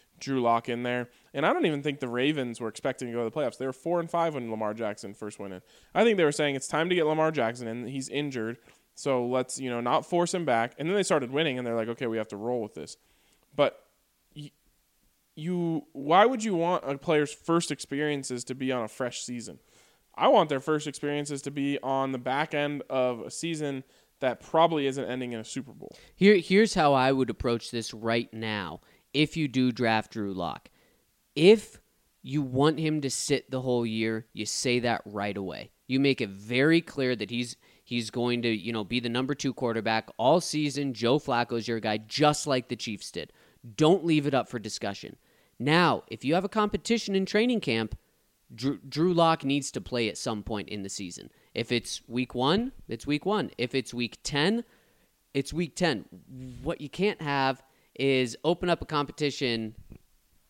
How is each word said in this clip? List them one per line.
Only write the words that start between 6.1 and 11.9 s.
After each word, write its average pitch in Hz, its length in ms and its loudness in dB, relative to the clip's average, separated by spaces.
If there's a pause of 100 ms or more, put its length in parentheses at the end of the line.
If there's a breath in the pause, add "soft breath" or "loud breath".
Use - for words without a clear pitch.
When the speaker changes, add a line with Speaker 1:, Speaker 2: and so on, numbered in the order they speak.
Speaker 1:
they 175 80 4
were 147 80 4
saying, 147 220 0
"It's 135 140 -6
time 160 200 0
to 180 60 2
get 165 120 4
Lamar 156 260 2
Jackson 120 360 -2
in. 117 180 -6
He's 131 220 -8
injured, 127 480 -4 (380 soft breath)
so 127 320 -2
let's, 127 320 -2
you 131 120 -6
know, 120 100 -2
not 123 260 0
force 175 280 0
him 175 120 -2
back." 120 320 2
And 151 100 -2
then 196 80 0
they 202 60 2
started 143 280 0
winning, 139 280 0
and 123 80 -4
they're 117 100 0
like, 110 120 0
"Okay, 117 180 -4